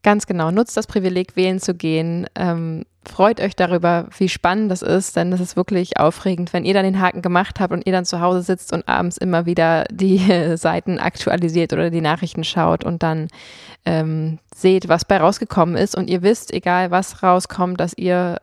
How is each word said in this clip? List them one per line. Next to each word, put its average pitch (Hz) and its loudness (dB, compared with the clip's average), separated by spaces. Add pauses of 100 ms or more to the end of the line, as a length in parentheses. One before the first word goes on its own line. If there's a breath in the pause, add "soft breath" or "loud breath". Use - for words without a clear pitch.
Ganz 208 2
genau. 170 -2
Nutzt 214 0
das 220 -4
Privileg, 185 -2
wählen 185 0
zu 180 -4
gehen. 165 -2
Ähm, 165 -4 (180)
freut 208 2
euch 196 -2
darüber, 175 0
wie 185 0
spannend 202 0
das 180 -2
ist, - 0
denn 175 0
das 185 0
ist 180 -6
wirklich 180 -2
aufregend, 170 0
wenn 175 -2
ihr 185 2
dann 196 2
den 190 0
Haken 180 0
gemacht 175 -2
habt 180 0
und 175 -4
ihr 190 0
dann 180 0
zu 170 -4
Hause 180 2
sitzt 180 -4
und 170 -4
abends 175 -2
immer 170 0
wieder 165 2
die 185 2
<laughs> 175 2
Seiten 170 -2
aktualisiert 165 -2
oder 170 0
die 165 -2
Nachrichten 165 -2
schaut 165 0
und 170 -4
dann, 160 -2 (560 loud breath)
ähm, 160 -2 (160)
seht, 185 2
was 170 2
bei 196 2
rausgekommen 175 2
ist. - 0
Und 180 -4
ihr 180 0
wisst, 208 0
egal 180 0
was 185 -2
rauskommt, 180 0
dass 170 -2
ihr 180 0